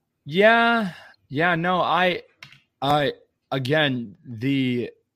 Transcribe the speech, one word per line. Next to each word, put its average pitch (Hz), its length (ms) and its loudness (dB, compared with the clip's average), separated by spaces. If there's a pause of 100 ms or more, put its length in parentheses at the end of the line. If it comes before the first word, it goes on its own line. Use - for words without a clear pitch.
(240)
Yeah. 220 680 4 (360)
Yeah, 165 280 0
no, 175 260 -2
I, 170 400 0 (580)
I, 139 320 0 (380)
again, 135 720 -2
the, 123 680 -4 (260)